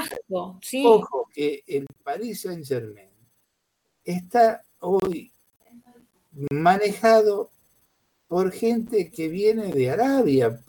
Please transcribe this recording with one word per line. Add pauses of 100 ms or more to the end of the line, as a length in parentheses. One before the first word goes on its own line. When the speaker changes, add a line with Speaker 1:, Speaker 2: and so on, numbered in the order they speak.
Speaker 1:
asco,
sí.
Speaker 2:
ojo,
que
el (160)
Paris
Saint-Germain (960)
está (160)
hoy (1200)
manejado (760)
por
gente
que
viene
de
Arabia,